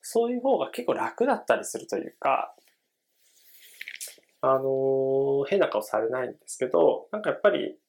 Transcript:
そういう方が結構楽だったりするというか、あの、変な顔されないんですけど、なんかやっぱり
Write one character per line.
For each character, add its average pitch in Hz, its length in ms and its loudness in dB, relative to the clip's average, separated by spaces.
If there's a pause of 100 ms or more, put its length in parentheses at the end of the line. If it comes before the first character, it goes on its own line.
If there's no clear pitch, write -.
そ 233 280 -2
う - 20 -2
い 254 60 -2
う 240 40 -4
方 254 180 2
が 135 120 -4
結 - 160 -8
構 - 80 0
楽 - 320 -2
だ 269 80 2
っ - 120 -8
た - 100 4
り 104 80 -6
す - 140 -8
る - 80 -12
と - 120 -4
い 165 80 -6
う - 120 -16
か、 - 360 0 (1900)
あ 135 160 4
の、 135 920 0
変 196 100 2
な 156 100 4
顔 107 140 -2
さ - 160 -2
れ 113 100 0
な 127 160 -2
い 120 40 -6
ん - 40 -10
で - 140 -18
す - 120 -14
け 127 80 0
ど、 139 440 4
な 214 80 -6
ん 214 40 -6
か 170 80 -2
や - 60 -2
っ - 40 -14
ぱ 208 100 6
り - 260 -4 (120)